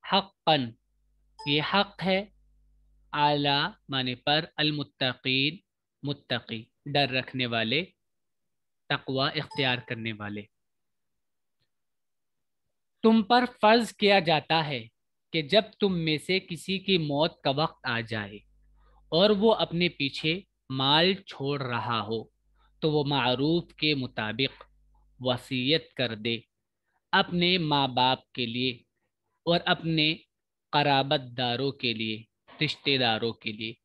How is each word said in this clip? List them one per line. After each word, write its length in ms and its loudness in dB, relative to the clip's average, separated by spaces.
हक़्क़न, 680 0
ये 260 0
हक 360 0
है, 320 -2
आला 460 2
माने 260 -2
पर, 420 -2
अल 140 0
मुत्तक़ीन, 880 -2
मुत्तक़ी 640 -8
डर 220 0
रखने 380 -4
वाले, 340 -2
तकवा 420 -2
इख्तियार 560 -2
करने 260 -8
वाले। 320 -10
तुम 200 6
पर 220 4
फर्ज 320 6
किया 300 4
जाता 400 2
है 180 -6
कि 120 -2
जब 260 2
तुम 140 2
में 260 0
से 200 -2
किसी 400 -6
की 200 2
मौत 440 0
का 80 2
वक्त 340 -4
आ 160 -2
जाए 380 -8
और 220 6
वो 160 4
अपने 400 0
पीछे 440 -4
माल 420 4
छोड़ 360 -6
रहा 380 -4
हो, 320 -8
तो 80 2
वो 160 2
मारूफ 680 0
के 220 0
मुताबिक 680 -6
वसीयत 760 -2
कर 200 -4
दे 260 -4
अपने 480 2
माँ 340 0
बाप 300 2
के 140 -4
लिए 360 -6
और 140 0
अपने 520 0
कराबतदारों 1000 0
के 200 -2
लिए, 300 -6
रिश्तेदारों 800 0
के 180 -10
लिए। 320 -10